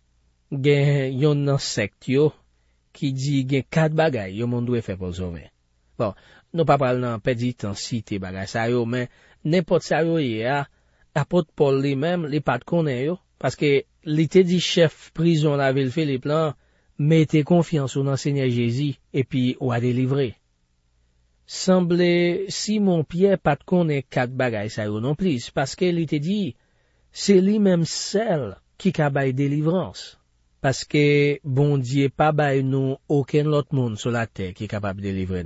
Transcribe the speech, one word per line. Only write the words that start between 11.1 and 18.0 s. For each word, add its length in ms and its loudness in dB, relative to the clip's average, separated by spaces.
apot 380 0
Pòl 300 2
li 100 0
menm, 320 -2
li 160 -2
pa 160 -2
t 80 -18
konnen 320 0
yo, 220 -4
paske 460 0
li 180 2
te 160 6
di 160 0
chèf 560 0
prizon 460 2
lavil 340 0
Filip 320 -2
lan, 300 0
mete 480 4
konfyans 500 2
ou 100 0